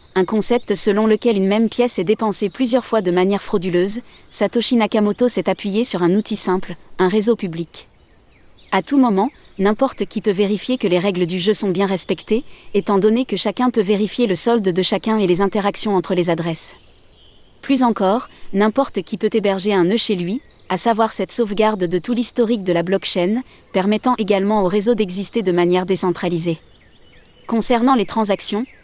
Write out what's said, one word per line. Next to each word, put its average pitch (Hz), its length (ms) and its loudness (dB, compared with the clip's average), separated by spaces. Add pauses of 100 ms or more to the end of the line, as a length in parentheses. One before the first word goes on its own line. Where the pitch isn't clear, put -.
(160)
un 190 80 2
concept 214 500 0
selon 208 320 2
lequel 220 300 2
une 190 140 2
même 220 180 2
pièce 240 320 -2
est 175 60 -2
dépensée 208 440 0
plusieurs 247 360 -2
fois 220 160 0
de 180 100 0
manière 190 300 2
frauduleuse, 190 580 -2 (300)
Satoshi 226 480 0
Nakamoto 214 500 2
s'est 196 220 0
appuyé 202 340 -2
sur 180 180 -2
un 175 140 4
outil 214 220 -2
simple, 180 380 -2 (220)
un 180 120 2
réseau 214 260 2
public. 165 540 -8 (800)
À 196 100 0
tout 277 160 0
moment, 233 340 2 (280)
n'importe 214 460 0
qui 202 160 -8
peut 214 100 0
vérifier 202 460 0
que 208 100 -2
les 180 100 2
règles 180 280 0
du 175 160 -4
jeu 202 100 2
sont 202 200 0
bien 190 160 0
respectées, 196 580 -2 (280)
étant 202 260 2
donné 226 260 2
que 208 100 -6
chacun 247 340 0
peut 226 120 0
vérifier 208 460 0
le 185 80 0
solde 220 340 2
de 175 120 0
chacun 214 360 0
et 202 100 2
les 180 140 2
interactions 202 560 0
entre 180 160 -2
les 175 160 0
adresses. 165 480 -4 (840)
Plus 262 220 2
encore, 214 460 0 (240)
n'importe 208 480 0
qui - 160 -8
peut 214 160 0
héberger 196 400 0
un 180 100 4
nœud 196 140 2
chez 214 180 0
lui, 180 260 -4 (280)
à 185 80 -2
savoir 220 340 0
cette - 220 -4
sauvegarde 214 500 0
de 175 160 0
tout 240 140 -4
l'historique 226 500 0
de 180 80 -2
la 170 100 2
blockchain, 190 600 0 (320)
permettant 208 440 0
également 202 460 0
au 180 40 2
réseau 208 280 2
d'exister 196 480 -2
de 185 80 0
manière 175 340 2
décentralisée. 175 760 -2 (880)
Concernant 233 460 2
les 214 140 0
transactions, 208 580 -2 (180)